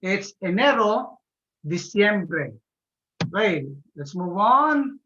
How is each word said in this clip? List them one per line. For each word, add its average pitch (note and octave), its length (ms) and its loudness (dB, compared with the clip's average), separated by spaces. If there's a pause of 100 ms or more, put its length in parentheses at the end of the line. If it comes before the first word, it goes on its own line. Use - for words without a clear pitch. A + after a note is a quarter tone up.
it's F#3+ 400 -4
enero, A3+ 720 2 (500)
diciembre. E3+ 840 -2 (840)
Okay, F#3 320 0 (300)
let's C#3+ 180 -14
move F3 220 -6
on. C#4 680 2